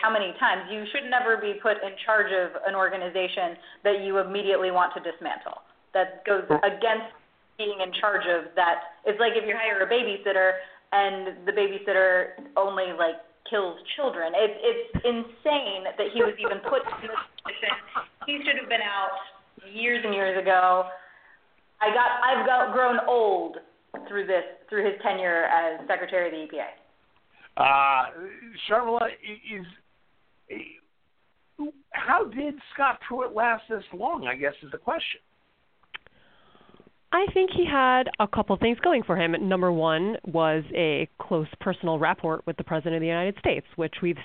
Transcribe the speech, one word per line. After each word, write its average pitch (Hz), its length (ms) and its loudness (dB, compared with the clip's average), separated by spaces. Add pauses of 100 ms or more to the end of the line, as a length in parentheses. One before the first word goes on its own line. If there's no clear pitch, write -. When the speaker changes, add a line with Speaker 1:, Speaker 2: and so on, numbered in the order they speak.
Speaker 1:
how 220 100 4
many 196 260 0
times? 185 300 0
You 214 240 -8
should 277 160 -4
never 226 280 2
be 208 260 -2
put 208 180 2
in 190 240 -8
charge 214 280 4
of 180 340 0
an 196 80 0
organization 185 840 -2 (280)
that 196 200 2
you 196 140 0
immediately 185 520 0
want 180 220 4
to 180 80 -10
dismantle. - 640 -8 (300)
That 185 320 0
goes 190 180 2 (160)
against 220 480 0 (480)
being 208 240 -4
in 180 160 -4
charge 190 320 2
of 165 280 0
that. - 500 2
It's 208 120 2
like 226 220 4
if 214 80 -2
you 208 80 -2
hire 220 240 0
a 226 80 2
babysitter 196 720 2 (320)
and 190 560 0
the 202 40 2
babysitter 196 1040 2
only, 190 340 0
like, 165 320 -2 (240)
kills 185 320 -4 (160)
children. 180 400 -2
It, 208 240 4
it's 233 420 -2
insane 233 960 -2
that 202 160 -2
he 233 80 2
was - 180 2
even - 300 -4
put 523 160 0
in - 240 -10
this 220 160 -6 (160)
position. - 320 -4 (540)
He 285 180 -4
should 269 160 0
have 214 80 -8
been 226 160 0
out 196 320 -4 (560)
years 233 320 -2
and 208 100 -2
years 190 260 0
ago. 185 440 4 (960)
I 214 80 4
got, 240 340 2
I've 247 240 2
got 254 260 2
grown 247 360 4
old 202 480 2 (500)
through 202 200 -4
this, 180 180 2 (240)
through 208 160 0
his 202 180 0
tenure 180 440 0
as 165 420 2
Secretary 180 400 0
of 156 40 -6
the 156 120 -8
E 151 60 -12
P 156 100 -10
A. - 80 -8 (920)
Speaker 2:
Uh, 139 460 4 (640)
Sharmila, 233 380 2 (440)
is, 185 140 -10 (2250)
how - 340 0
did 277 300 -6 (180)
Scott 262 340 0
Pruitt 247 280 -6
last 226 340 0
this 214 140 -6 (100)
long, 233 360 -4
I 127 80 -2
guess, 143 260 -2
is 151 80 -20
the - 80 -8
question. - 420 -6 (1900)
Speaker 3:
I 370 220 4
think 370 160 4
he 349 160 0
had 262 380 4 (160)
a 208 80 2
couple 208 280 0
things 226 280 2
going 311 180 4
for 175 140 0
him. 165 180 2 (120)
Number 185 260 2
one 165 520 2
was 160 380 2 (120)
a 156 340 0 (120)
close 160 280 -2 (120)
personal 170 380 -2
rapport 160 480 0
with 165 100 -6
the 156 60 -6
President 160 320 -2
of 165 60 -2
the 165 80 -2
United 175 320 -2
States, 147 340 0
which 160 260 -4
we've 170 240 0